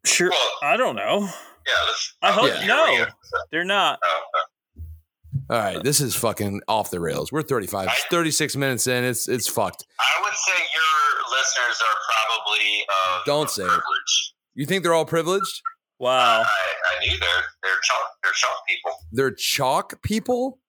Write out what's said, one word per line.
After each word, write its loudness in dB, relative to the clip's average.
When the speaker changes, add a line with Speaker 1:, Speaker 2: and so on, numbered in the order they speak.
Speaker 1:
Sure. 2
Speaker 2:
Well, 2
Speaker 1:
I 2
don't 0
know. 0
Speaker 2:
yeah, -6
let's, -4
Speaker 1:
I 4
hope 4
Speaker 3:
Yeah. 0
Speaker 1:
no, 4
Speaker 2:
Yeah. 2
Speaker 1:
they're -2
not. 2
Speaker 2:
Oh, 0
okay. 0
Speaker 3:
All 2
right, -2
this 2
is 0
fucking -2
off 0
the -4
rails. -2
We're -2
thirty-five, -2
Speaker 2:
I 0
Speaker 3:
thirty-six 0
minutes 0
in. 2
It's, -2
it's -2
fucked. -2
Speaker 2:
I 2
would -2
say -2
your 0
listeners 0
are 0
probably, -2
uh, 0
Speaker 3:
Don't 0
say -4
it. -2
Speaker 2:
privileged. 0
Speaker 3:
You -4
think 0
they're 4
all 4
privileged? 0
Speaker 1:
Wow. 4
Speaker 2:
I, 2
I 0
do. 0
They're, 0
they're 0
chalk, 0
they're 2
chalk 0
people. -4
Speaker 3:
They're 2
chalk 0
people? -2